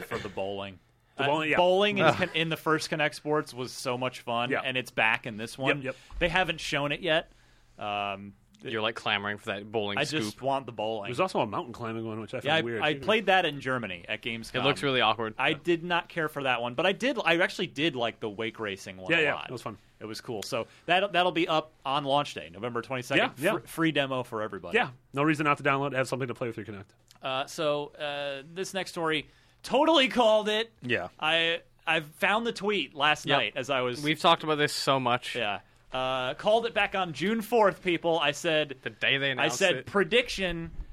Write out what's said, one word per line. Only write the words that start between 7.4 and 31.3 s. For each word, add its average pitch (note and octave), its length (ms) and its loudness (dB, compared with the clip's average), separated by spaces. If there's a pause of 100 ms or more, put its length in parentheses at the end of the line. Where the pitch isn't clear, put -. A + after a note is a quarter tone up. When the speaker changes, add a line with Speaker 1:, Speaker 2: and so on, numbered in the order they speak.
Speaker 1:
Um, G2+ 560 -4 (280)
Speaker 4:
You're, A2 200 -4
like, A2+ 140 0
clamoring G#2 420 -2
for - 80 -20
that G#2 240 -6
bowling G#2 280 2
Speaker 1:
I C#3+ 60 2
Speaker 4:
scoop. D3 180 0
Speaker 1:
just G#2+ 200 -6
want C3+ 240 0
the A#2+ 60 -10
bowling. G#2+ 360 -4
Speaker 2:
There's B2 120 -2
also F#3 200 2
a B2+ 60 4
mountain A2+ 260 -6
climbing A2+ 340 -6
one, A2 140 -6
which G#2+ 140 -8
I B2+ 40 -6
Speaker 1:
Yeah, A2 40 -6
Speaker 2:
found C#3 100 0
Speaker 1:
I, D#3+ 100 4
Speaker 2:
weird. A#2 200 -2
Speaker 1:
I D3+ 120 2
played G3+ 320 2
that F#3+ 200 4
in C#3+ 140 -4
Germany A2+ 480 -4
at G#2+ 140 -4
Gamescom. A#2 340 -8
Speaker 4:
It B2+ 80 2
looks C#3 180 2
really C3 180 2
awkward. A2 380 2
Speaker 1:
I C#3 160 2
did E3 280 0
not F3 260 -2
care D#3 200 -2
for D3 160 -6
that B2 180 2
one, A#2+ 120 -4
but D#3+ 120 0
I G3+ 60 4
did. A#3 320 -2
I E3 140 4
actually F#3 300 0
did D3 280 -2
like A#2 240 -2
the A2+ 80 -4
wake A2 320 -6
racing G2 360 -6
one F#2 160 -8
Speaker 2:
Yeah, E3 60 4
Speaker 1:
a D#3+ 40 2
Speaker 2:
yeah, C#3+ 120 2
Speaker 1:
lot. D2+ 140 -8
Speaker 2:
it - 40 -12
was A#2+ 100 -10
fun. A2 160 -10 (220)
Speaker 1:
It A2+ 60 -10
was G#2+ 140 -10
cool. A2 240 -8
So A2+ 220 -4 (200)
that, F#3 260 2
that'll F3 200 4
be E3 160 0
up D#3 240 0 (120)
on C#3+ 200 0
launch C#3 300 2
day, D#2+ 180 -10
November A#2 300 -4
twenty-second. C3+ 560 -4
Speaker 2:
Yeah, C3 60 -4
yeah. F3+ 140 2
Speaker 1:
Fr-, - 80 -14
free D#3+ 260 0
demo C3+ 300 -2
for A2 200 -6
everybody. G2 340 -6
Speaker 2:
Yeah, G#3 140 0 (220)
no C#3+ 120 0
reason D#3 200 2
not C#3+ 140 4
to C#3 60 -8
download. C#3 300 0
Have C3 140 0
something B2+ 200 -4
to A#2 60 -8
play B2+ 120 -4
with A2+ 100 -6
your G#2 100 -10
Kinect. G2 180 -12 (360)
Speaker 1:
Uh, C3+ 260 -4
so, D3 400 -2 (120)
uh, C#3+ 440 -6 (120)
this F#3 200 -8
next F#3 180 -6
story, D#3 360 -2 (360)
totally D4+ 440 6
called G#3+ 400 4
it. G#3+ 240 -2 (100)
Speaker 3:
Yeah. A2+ 260 -2 (100)
Speaker 1:
I, E3 440 0 (240)